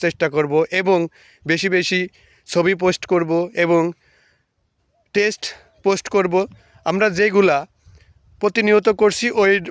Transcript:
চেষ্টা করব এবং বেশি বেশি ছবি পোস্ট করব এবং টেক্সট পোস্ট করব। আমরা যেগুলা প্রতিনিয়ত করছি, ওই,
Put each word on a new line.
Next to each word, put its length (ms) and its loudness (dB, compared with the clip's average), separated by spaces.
চেষ্টা 320 -2
করব 180 0
এবং 180 2
বেশি 180 -2
বেশি 240 -2
ছবি 340 0
পোস্ট 300 0
করব 200 0
এবং 180 2
টেক্সট 280 -2
পোস্ট 200 0
করব। 180 0
আমরা 220 0
যেগুলা 380 2
প্রতিনিয়ত 460 2
করছি, 240 2
ওই, 100 4